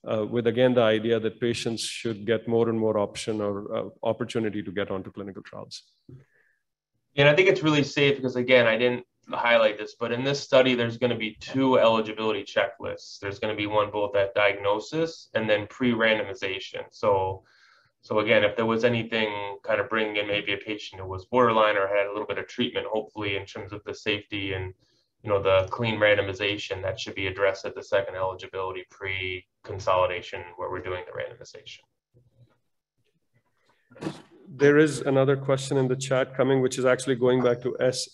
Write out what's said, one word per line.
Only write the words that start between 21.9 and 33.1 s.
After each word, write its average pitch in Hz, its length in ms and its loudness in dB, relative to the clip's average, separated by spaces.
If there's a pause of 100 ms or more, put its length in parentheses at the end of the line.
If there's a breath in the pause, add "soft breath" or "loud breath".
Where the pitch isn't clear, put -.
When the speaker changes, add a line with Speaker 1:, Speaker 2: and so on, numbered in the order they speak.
Speaker 2:
a 101 60 -8
little 104 140 -6
bit 98 120 -6
of 92 80 -8
treatment, 110 400 -4
hopefully 107 500 -4
in 98 100 -8
terms 101 260 -14
of 104 120 -14
the 98 100 -10
safety 101 580 -6
and, 92 200 -6 (520)
you 107 60 -6
know, 98 120 2
the 95 280 4
clean 113 280 -2
randomization, 101 840 0
that 95 180 -6
should - 160 -10
be 98 100 -4
addressed 98 380 -2
at 98 100 -8
the - 80 -12
second 98 320 -2
eligibility 95 760 -8
pre-consolidation 92 1500 -4 (140)
where 90 140 -8
we're 90 120 -8
doing 92 220 -8
the - 160 -14
randomization. - 600 -14 (2750)